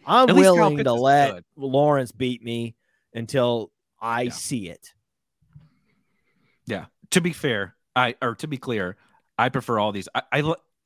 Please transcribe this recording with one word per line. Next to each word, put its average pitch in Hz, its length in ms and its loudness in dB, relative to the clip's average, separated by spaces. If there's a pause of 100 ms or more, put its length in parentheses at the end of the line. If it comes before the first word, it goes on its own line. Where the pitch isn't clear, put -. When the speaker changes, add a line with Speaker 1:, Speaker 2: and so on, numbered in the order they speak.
Speaker 1:
I'm 240 240 4
Speaker 2:
At - 60 4
least 185 120 8
Kyle 180 100 8
Speaker 1:
willing 151 200 2
Speaker 2:
Pitts 131 120 0
Speaker 1:
to 120 60 2
Speaker 2:
is 120 60 0
Speaker 1:
let 139 340 4
Speaker 2:
good. 87 80 -20 (120)
Speaker 1:
Lawrence 139 560 0
beat 123 320 -6
me 117 320 -8 (400)
until 117 560 -4 (280)
I 117 240 -4
Speaker 2:
Yeah. 123 80 -6
Speaker 1:
see 110 380 -10
it. - 240 -20 (1700)
Speaker 2:
Yeah. 95 200 -8 (260)
To 180 100 0
be 170 120 -6
fair, 104 420 -8 (200)
I, 127 260 -2
or 117 140 -4
to - 120 -12
be 147 100 -10
clear, 104 380 -6 (420)
I 120 120 0
prefer 120 300 -2
all 104 120 0
these. 101 220 -10
I, 127 80 -4 (100)
I 147 100 0
lo-, 160 140 -4 (300)